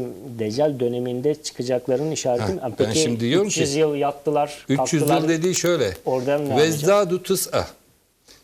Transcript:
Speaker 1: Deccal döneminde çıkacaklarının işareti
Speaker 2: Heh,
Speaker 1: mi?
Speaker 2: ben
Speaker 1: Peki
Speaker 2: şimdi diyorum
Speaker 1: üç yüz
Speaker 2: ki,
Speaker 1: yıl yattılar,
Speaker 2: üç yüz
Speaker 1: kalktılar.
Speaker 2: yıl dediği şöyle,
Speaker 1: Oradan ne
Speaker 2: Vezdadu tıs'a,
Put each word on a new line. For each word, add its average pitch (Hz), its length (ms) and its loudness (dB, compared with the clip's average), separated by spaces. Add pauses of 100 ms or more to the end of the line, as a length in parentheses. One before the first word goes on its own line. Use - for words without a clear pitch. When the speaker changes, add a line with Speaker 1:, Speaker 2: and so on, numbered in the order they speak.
(380)
Speaker 1:
Deccal 123 420 0
döneminde 123 600 -2
çıkacaklarının 127 680 -2
işareti 123 340 -2
Speaker 2:
Heh, - 40 0
Speaker 1:
mi? 185 140 -4
Speaker 2:
ben 120 140 -6
Speaker 1:
Peki 120 220 0
Speaker 2:
şimdi 120 220 0
diyorum 165 280 2
Speaker 1:
üç 160 100 -2
yüz 151 140 0
Speaker 2:
ki, 143 60 0
Speaker 1:
yıl 151 160 2
yattılar, 143 720 -2
Speaker 2:
üç 135 240 0
yüz 151 100 4
Speaker 1:
kalktılar. 143 200 4
Speaker 2:
yıl 160 60 0
dediği 170 260 0
şöyle, 151 500 0
Speaker 1:
Oradan 139 440 0
ne 131 80 0
Speaker 2:
Vezdadu 170 680 2
tıs'a, 160 440 -2 (760)